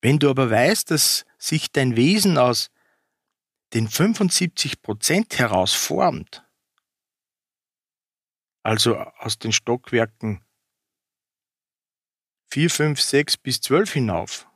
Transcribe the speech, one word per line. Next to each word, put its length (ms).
Wenn 160
du 100
aber 220
weißt, 400
dass 340
sich 340
dein 240
Wesen 420
aus 320
den 140
fünfundsiebzig 960
Prozent 560
heraus 340
formt, 720
also 340
aus 420
den 120
Stockwerken 920
vier, 180
fünf, 320
sechs 360
bis 240
zwölf 320
hinauf 640